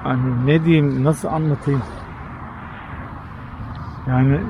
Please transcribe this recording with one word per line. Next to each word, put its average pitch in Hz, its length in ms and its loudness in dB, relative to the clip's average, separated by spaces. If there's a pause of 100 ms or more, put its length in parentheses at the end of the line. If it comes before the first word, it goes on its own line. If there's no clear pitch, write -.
yani 131 160 0 (240)
ne 160 200 4
diyeyim, 143 380 6
nasıl 151 240 2
anlatayım? 147 540 0 (2250)
Yani 131 320 4 (100)